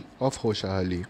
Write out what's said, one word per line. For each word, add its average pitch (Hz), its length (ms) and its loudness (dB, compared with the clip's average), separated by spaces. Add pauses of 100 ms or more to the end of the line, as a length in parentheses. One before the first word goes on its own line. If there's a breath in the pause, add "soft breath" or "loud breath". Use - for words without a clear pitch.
(220)
of 131 140 2
होशा 101 420 0
अली।" 90 320 0